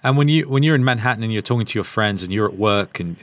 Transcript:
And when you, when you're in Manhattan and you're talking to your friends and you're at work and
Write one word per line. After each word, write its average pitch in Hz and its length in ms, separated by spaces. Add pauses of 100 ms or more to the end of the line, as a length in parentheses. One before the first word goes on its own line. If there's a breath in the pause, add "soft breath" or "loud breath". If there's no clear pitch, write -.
And 131 120
when 143 120
you, 151 200
when 135 140
you're 156 140
in 127 80
Manhattan 120 400
and 110 100
you're 104 100
talking 117 220
to - 100
your 104 80
friends 104 380
and 90 100
you're 104 160
at 95 80
work 101 440
and 85 240